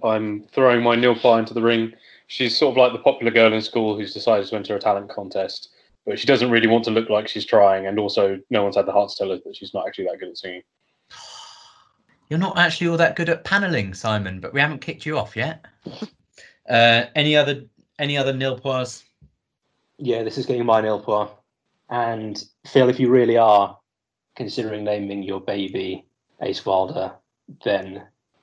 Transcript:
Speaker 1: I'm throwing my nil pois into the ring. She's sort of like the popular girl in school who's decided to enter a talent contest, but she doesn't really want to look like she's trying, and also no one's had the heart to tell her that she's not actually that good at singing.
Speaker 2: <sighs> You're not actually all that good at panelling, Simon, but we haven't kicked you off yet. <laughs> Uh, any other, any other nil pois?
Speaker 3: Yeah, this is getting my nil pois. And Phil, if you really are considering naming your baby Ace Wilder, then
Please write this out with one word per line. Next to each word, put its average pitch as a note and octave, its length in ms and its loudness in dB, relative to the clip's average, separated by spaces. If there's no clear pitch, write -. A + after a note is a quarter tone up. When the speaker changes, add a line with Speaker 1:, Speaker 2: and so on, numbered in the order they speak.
Speaker 1:
I'm G#2+ 400 -2
throwing B2 380 2
my A#2 120 4
nil A#2+ 220 4
pois A#2 240 4
into A2 140 -6
the A#2 80 -2
ring. A2+ 300 2
She's A#2+ 280 -4
sort C#3 160 4
of A#2+ 40 -8
like B2 160 6
the A#2 60 -6
popular A#2 340 2
girl A2+ 200 6
in A2 80 0
school G#2+ 360 -2
who's G#2 180 -10
decided G#2 320 0
to A2+ 100 -6
enter G2+ 200 -6
a G2 40 -8
talent G2+ 300 -2
contest, G2 600 -8
but G2+ 120 -4
she - 80 -10
doesn't B2 240 4
really A2+ 180 4
want A2+ 160 4
to A2+ 60 -4
look A2+ 200 0
like G#2+ 180 0
she's G#2 160 -8
trying, G2 420 4
and G2 120 -4
also G2+ 420 0
no G#2+ 120 2
one's G2 140 -2
had F#2+ 100 2
the F#2+ 60 -4
heart G2+ 180 2
to - 60 -14
tell F#2+ 140 -4
her F2+ 140 -4
that G2+ 120 -16
she's - 180 -16
not F#2 120 -6
actually F#2+ 200 -8
that E2+ 120 -6
good F2+ 100 -12
at E2+ 100 -18
singing. F2+ 240 -14
Speaker 2:
<sighs> - 1200 -20
You're D#3 80 -2
not F3+ 180 -2
actually E3+ 320 0
all E3+ 80 0
that D#3+ 200 2
good E3 120 -2
at E3 160 -2
panelling, E3+ 480 -2
Simon, G2 480 -4
but - 140 -12
we C#3 60 0
haven't D3 200 -2
kicked - 240 -12
you D3+ 140 -6
off - 180 -8
yet. C#3+ 280 -6
<laughs> - 100 -14
Uh, A#2 380 4
any D3+ 220 2
other, C#3+ 260 2
any C#3+ 180 -4
other C3+ 160 0
nil C3 260 -4
pois? B2+ 460 -6
Speaker 3:
Yeah, A#2 240 -2
this A2 160 -8
is B2+ 80 -6
getting B2 180 -2
my A2+ 160 4
nil G#2+ 180 -2
pois. G#2 300 -2
And A2+ 520 -6
Phil, B2+ 220 4
if B2+ 100 0
you B2 120 2
really A#2+ 260 4
are G#2 420 4
considering A2 480 -8
naming G2+ 400 -4
your F#2+ 180 -6
baby F#2+ 640 -6
Ace - 240 -6
Wilder, F#2 480 -2
then F#2+ 380 -4